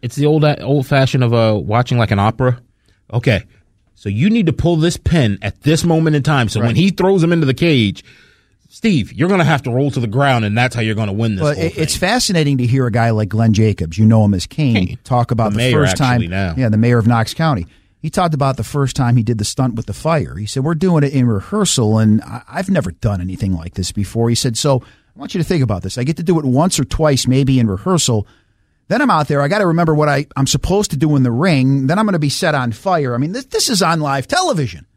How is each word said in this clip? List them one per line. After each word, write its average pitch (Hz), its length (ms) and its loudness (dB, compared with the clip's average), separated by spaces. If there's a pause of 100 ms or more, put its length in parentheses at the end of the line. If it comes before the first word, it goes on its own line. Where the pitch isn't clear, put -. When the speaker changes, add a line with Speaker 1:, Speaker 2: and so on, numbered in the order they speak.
Speaker 1:
It's 123 140 -8
the 143 100 2
old, 151 180 4
old 139 420 0
fashioned 135 380 2
of, 117 80 2
uh, 113 260 2
watching, 117 400 0
like, 107 120 0
an 101 80 0
opera. 123 420 0 (520)
Okay, 113 320 0 (500)
so - 160 -10
you 113 200 0
need 226 160 2
to 156 60 2
pull 170 240 0
this 165 220 0
pin 120 440 0
at 101 200 -8
this 160 220 2
moment 160 320 2
in 143 60 0
time. 135 280 0
So 110 100 -4
when 120 100 0
Speaker 2:
Right. 117 60 0
Speaker 1:
he 190 140 2
throws 185 320 2
him 165 100 2
into 160 140 0
the 131 80 0
cage, 120 500 0 (640)
Steve, 170 460 -2
you're 147 160 -2
gonna 185 140 2
have 143 180 2
to 127 80 -6
roll 135 220 0
to 135 80 -2
the 117 80 -2
ground, 123 360 2
and 104 140 0
that's 123 160 0
how 120 80 -4
you're 110 140 -2
gonna 104 180 -4
win 110 220 -2
this 92 60 -2
Speaker 2:
Well, 151 120 0
Speaker 1:
whole 165 100 -4
Speaker 2:
it, - 140 -6
it's 156 180 -2
Speaker 1:
thing. - 40 -6
Speaker 2:
fascinating 180 580 0
to 123 80 0
hear 131 200 2
a 120 40 -2
guy 117 200 2
like 107 200 0
Glenn 110 240 2
Jacobs, 98 420 0
you 107 80 2
know 110 200 6
him 101 100 2
as 90 120 -4
Kane, 139 280 -2
Speaker 1:
Kane. 95 300 -2
Speaker 2:
talk 120 260 -2
about 110 220 -2
Speaker 1:
The 104 40 -4
Speaker 2:
the - 20 -
Speaker 1:
mayor, 127 280 2
Speaker 2:
first 92 100 0
time. 127 200 0
Speaker 1:
actually, 92 120 -2
now. 90 300 -4
Speaker 2:
Yeah, 127 100 0
the 107 80 2
mayor 120 220 4
of 107 80 2
Knox 117 260 2
County. 143 340 -2 (360)
He 160 80 -6
talked 170 240 0
about 135 240 0
the 113 60 -4
first 139 300 -4
time 123 220 0
he 120 60 2
did 110 160 -2
the 104 60 -2
stunt 127 320 -2
with - 100 -8
the - 80 -8
fire. 123 420 -4
He 104 100 -8
said, 131 180 -6
"We're 165 100 0
doing 165 300 2
it 139 80 -2
in 131 140 2
rehearsal, 117 720 0
and 110 240 4
I, - 260 -14
I've 185 200 -6
never 151 220 0
done 98 300 -4
anything 95 340 -4
like 85 200 -10
this 90 180 -6
before." 113 360 -2
He 120 60 2
said, 113 240 -4
"So 135 240 0 (340)
I - 20 -20
want - 160 -14
you - 40 -2
to 165 60 0
think 165 180 0
about 104 200 -2
this. 95 140 -8
I 123 80 -4
get 160 140 -4
to 175 40 -8
do 165 160 2
it 151 60 -4
once 139 340 0
or 139 60 0
twice, 147 420 0
maybe 131 320 2
in 117 100 2
rehearsal. 110 580 0 (640)
Then 214 120 0
I'm 277 100 2
out 156 180 2
there. 143 140 0
I 143 60 0
gotta 202 180 0
remember 165 280 2
what 151 140 2
I, 143 180 0 (100)
I'm 135 100 0
supposed 196 440 -2
to 151 60 -6
do 151 200 2
in 135 60 4
the 123 100 2
ring. 135 540 2
Then 123 120 0
I'm 131 60 2
gonna 113 140 0
be 147 100 0
set 156 260 -2
on 123 180 -2
fire." 147 420 -2
I 117 40 -2
mean, 151 140 -2
this, 262 140 -10
this - 240 -2
is 202 120 0
on 165 180 2
live 139 280 -4
television. 165 580 -2 (100)